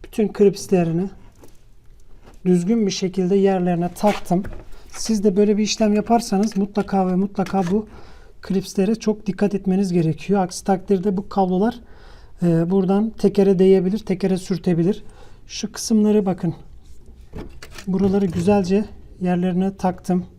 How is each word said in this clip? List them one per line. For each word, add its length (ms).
Bütün 240
klipslerini 800
düzgün 400
bir 60
şekilde 440
yerlerine 580
taktım. 500
Siz 320
de 140
böyle 200
bir 60
işlem 300
yaparsanız 640
mutlaka 500
ve 80
mutlaka 560
bu 160
klipslere 540
çok 300
dikkat 300
etmeniz 380
gerekiyor. 480
Aksi 220
takdirde 540
bu 120
kablolar, 500
e, 260
buradan 400
tekere 500
değebilir, 400
tekere 380
sürtebilir. 680
Şu 240
kısımları 540
bakın. 300
Buraları 380
güzelce 600
yerlerine 560
taktım. 480